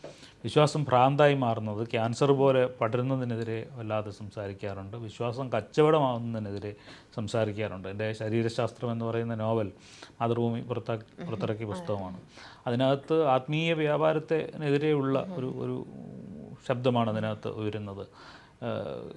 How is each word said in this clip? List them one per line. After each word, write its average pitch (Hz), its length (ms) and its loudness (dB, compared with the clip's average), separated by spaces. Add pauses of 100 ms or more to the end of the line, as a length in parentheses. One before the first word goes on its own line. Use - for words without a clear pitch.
(440)
വിശ്വാസം 147 400 4
ഭ്രാന്തായി 139 520 8
മാറുന്നത്, 113 520 0
ക്യാൻസർ 117 440 2
പോലെ 131 380 6 (120)
പടരുന്നതിനെതിരെ 117 840 -2 (100)
വല്ലാതെ 107 360 -4
സംസാരിക്കാറുണ്ട്. 98 840 -8
വിശ്വാസം 120 520 -6
കച്ചവടമാവുന്നതിനെതിരെ 117 1200 2 (420)
സംസാരിക്കാറുണ്ട്. 104 720 -2
എൻ്റെ 107 260 -4
ശരീരശാസ്ത്രം 113 760 -2
എന്ന് 113 140 -4
പറയുന്ന 113 300 -2
നോവൽ 110 360 0 (500)
മാതൃഭൂമി 117 400 0
പുറത്താ-, 117 380 -4
പുറത്തിറക്കിയ 110 680 -6
പുസ്തകമാണ്. 95 520 -6 (500)
അതിനകത്ത് 135 580 2
ആത്മീയ 151 480 2
വ്യാപാരത്തിനെതിരെയുള്ള 151 1500 0 (100)
ഒരു, 127 100 -4
ഒരു 127 400 -6 (840)
ശബ്ദമാണ് 120 420 2
അതിനകത്ത് 107 380 -2
ഉയരുന്നത്. 104 600 -6 (460)
ഏഹ്, 85 640 -6